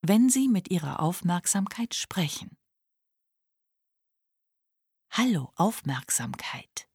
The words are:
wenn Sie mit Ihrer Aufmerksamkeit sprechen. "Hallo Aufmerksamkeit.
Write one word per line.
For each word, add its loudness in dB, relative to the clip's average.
wenn 6
Sie 2
mit 2
Ihrer -2
Aufmerksamkeit -2
sprechen. -6
"Hallo 0
Aufmerksamkeit. -4